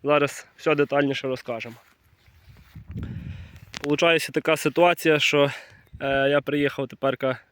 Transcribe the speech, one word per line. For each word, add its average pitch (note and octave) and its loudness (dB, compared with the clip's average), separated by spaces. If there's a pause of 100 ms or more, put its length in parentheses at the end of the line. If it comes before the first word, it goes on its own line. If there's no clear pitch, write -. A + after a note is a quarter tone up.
Зараз C#3+ 0 (100)
все D#3 0
детальніше C#3+ 0
розкажемо. A#2 -8 (2000)
Получається D#3 2
така D#3 0
ситуація, E3 2
що, C#3+ 4 (500)
е, C#3 0
я C#3+ 4
приїхав C#3 -2
теперка C3+ -2 (140)